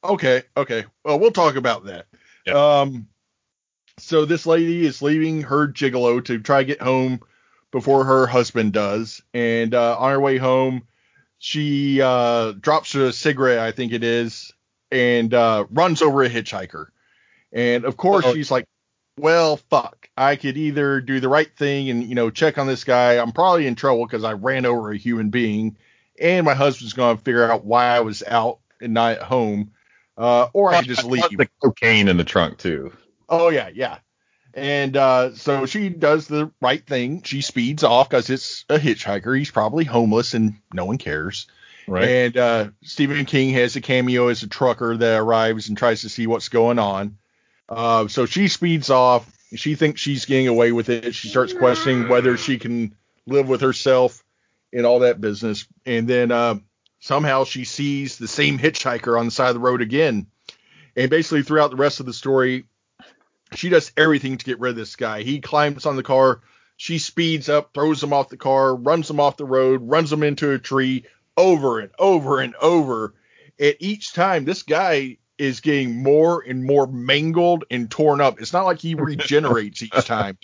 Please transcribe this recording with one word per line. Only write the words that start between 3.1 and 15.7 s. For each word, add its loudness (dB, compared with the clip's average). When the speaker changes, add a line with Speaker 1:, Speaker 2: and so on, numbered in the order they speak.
Speaker 1:
so 0
this -2
lady 2
is -2
leaving 0
her 0
gigolo 0
to -4
try 2
to 0
get -6
home -2
before 2
her 4
husband 0
does. -2
And, -2
uh, 2
on 0
her 2
way 2
home, 0
she, -2
uh, 2
drops -2
a 2
cigarette, 0
I -2
think -6
it -4
is, -4
and, 2
uh, 4